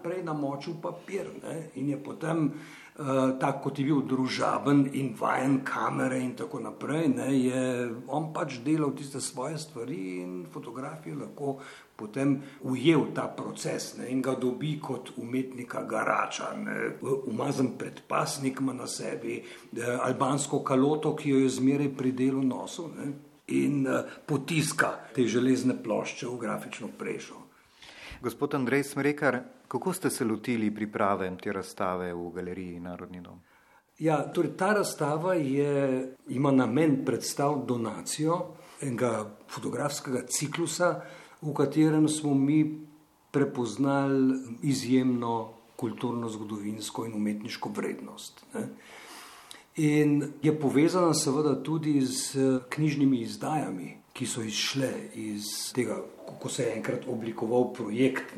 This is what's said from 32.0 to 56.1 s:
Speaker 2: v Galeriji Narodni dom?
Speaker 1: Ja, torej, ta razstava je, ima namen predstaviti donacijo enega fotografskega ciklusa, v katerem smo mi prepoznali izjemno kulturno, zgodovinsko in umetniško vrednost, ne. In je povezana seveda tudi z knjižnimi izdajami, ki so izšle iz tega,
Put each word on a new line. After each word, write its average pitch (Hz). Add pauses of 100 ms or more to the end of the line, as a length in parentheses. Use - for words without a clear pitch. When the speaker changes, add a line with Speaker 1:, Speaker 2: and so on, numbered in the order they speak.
Speaker 2:
v 87
Galeriji 90
Narodni 90
dom? 92 (580)
Speaker 1:
Ja, 156 (100)
torej, 160
ta 196
razstava 160
je, 139 (120)
ima 139
namen 131
predstaviti 127
donacijo 123 (260)
enega 117 (220)
fotografskega 139
ciklusa, 160 (400)
v 151
katerem 156
smo 147
mi 147 (520)
prepoznali 135
izjemno 120 (220)
kulturno, 117
zgodovinsko 107
in 113
umetniško 104
vrednost, -
ne. 214 (1080)
In 147
je 151
povezana 160
seveda 143 (100)
tudi 156
z 131 (100)
knjižnimi 139
izdajami, 104 (200)
ki 131
so 117
izšle 113 (260)
iz 104 (260)
tega, 110 (440)